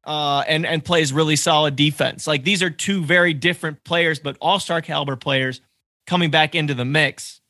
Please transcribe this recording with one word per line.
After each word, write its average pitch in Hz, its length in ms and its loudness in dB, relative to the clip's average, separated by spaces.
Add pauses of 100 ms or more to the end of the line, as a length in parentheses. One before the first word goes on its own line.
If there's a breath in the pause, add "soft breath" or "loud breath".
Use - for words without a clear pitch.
uh, 147 440 -2
and, 156 180 0
and 160 180 -2
plays 160 300 2
really 156 240 2
solid 151 400 2
defense. 147 500 0
Like, 143 160 0
these 185 180 2
are 185 80 0
two 190 360 -2
very 175 280 4
different 156 520 -4
players, 170 340 0
but 143 220 -8
all-star 170 400 0
caliber 143 340 -4
players 131 460 -2 (440)
coming 175 240 2
back 156 260 2
into 147 180 0
the 123 120 -4
mix. 147 540 -2 (100)